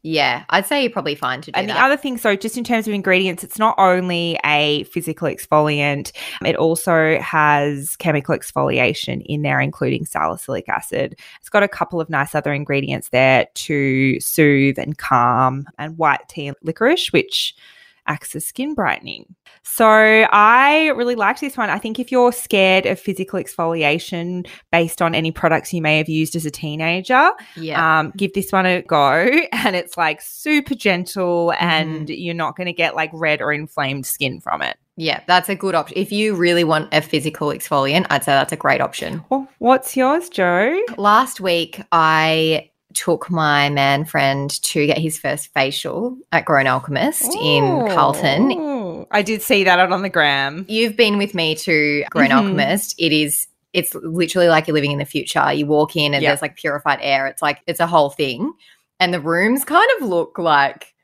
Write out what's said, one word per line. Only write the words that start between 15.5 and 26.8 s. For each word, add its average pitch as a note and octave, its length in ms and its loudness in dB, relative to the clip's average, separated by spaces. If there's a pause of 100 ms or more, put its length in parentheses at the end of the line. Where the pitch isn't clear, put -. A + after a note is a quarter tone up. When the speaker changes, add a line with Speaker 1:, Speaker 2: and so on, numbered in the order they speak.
Speaker 2:
and D#3 180 -12
white D3+ 320 -2
tea C#3+ 200 -12
and C#3 160 -12
licorice, B3 480 0
which - 420 -2 (540)
acts - 260 -8
as D3+ 100 -10
skin C#4+ 300 -8
brightening. - 500 -4 (380)
So - 240 0
I A3 1120 6
really A#3+ 180 -2
liked A3 260 -2
this C#4+ 160 -8
one. G#3+ 140 -2
I F#3 80 -2
think A3 220 -8
if A#3+ 100 -8
you're B3 220 4
scared F#3+ 520 2
of G3 140 0
physical F#3 400 -6
exfoliation E3+ 1080 -4 (240)
based E3+ 300 0
on E3 140 0
any D#3+ 160 0
products - 420 0
you F3 100 -4
may D#3 160 2
have D#3 100 -2
used D#3 260 -2
as E3 100 -6
a D3+ 60 -6
teenager, F3 800 0 (260)